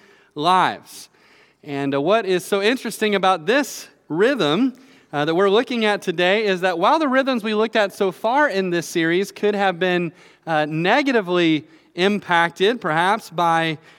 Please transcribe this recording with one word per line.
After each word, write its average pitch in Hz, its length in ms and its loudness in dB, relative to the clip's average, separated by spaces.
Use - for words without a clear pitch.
lives. 151 760 -2
And, 139 320 -4
uh, 139 80 0
what 202 240 0
is 180 180 0
so 196 200 -2
interesting 220 500 -2
about 185 320 0
this 247 440 -2
rhythm, 208 680 0
uh, 147 140 -2
that 160 100 0
we're 196 120 4
looking 226 380 0
at 208 160 0
today 185 420 0
is 190 180 -2
that 180 180 0
while 233 180 4
the 320 100 0
rhythms 254 360 0
we 214 100 -2
looked 220 220 0
at 202 180 2
so 190 180 0
far 262 380 0
in 190 220 -2
this 170 160 -2
series 175 440 0
could 208 220 0
have 196 240 0
been, 175 340 -2
uh, 151 200 0
negatively 175 1000 0
impacted, 185 880 0
perhaps, 180 480 0
by, 165 480 0